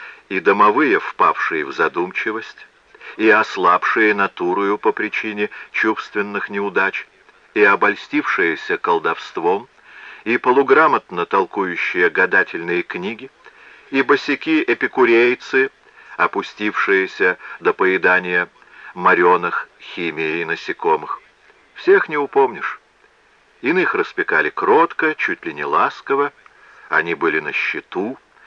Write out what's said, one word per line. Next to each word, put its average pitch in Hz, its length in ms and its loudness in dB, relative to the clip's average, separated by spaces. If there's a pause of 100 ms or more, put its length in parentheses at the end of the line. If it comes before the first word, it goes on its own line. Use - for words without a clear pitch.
(300)
и 95 100 -2
домовые, 104 600 4
впавшие 80 640 -2
в 69 100 -10
задумчивость, 95 920 -4 (520)
и 110 120 2
ослабшие 104 840 2
натурою 98 640 -2
по 107 120 0
причине 104 600 -4 (200)
чувственных 104 800 -4
неудач, 98 560 -2 (480)
и 107 100 2
обольстившиеся 98 1160 0
колдовством, 85 880 -2 (540)
и 120 160 0
полуграмотно 127 880 2
толкующие 90 800 0
гадательные 90 720 0
книги, 104 480 -10 (600)
и 135 100 0
босяки-эпикурейцы, 127 1700 2 (480)
опустившиеся 95 1200 0 (220)
до - 140 0
поедания 90 760 2 (460)
мореных 90 760 2 (100)
химией 82 640 -6
насекомых. 80 760 -2 (540)
Всех - 340 2
не 156 80 -4
упомнишь. 135 640 0 (800)
Иных 170 320 0
распекали 82 560 -2
кротко, 156 640 2
чуть - 320 -6
ли - 80 -8
не 147 100 -10
ласково. 139 680 -2 (560)
Они 80 240 0
были 78 260 0
на 76 140 -8
счету, 98 640 -6 (300)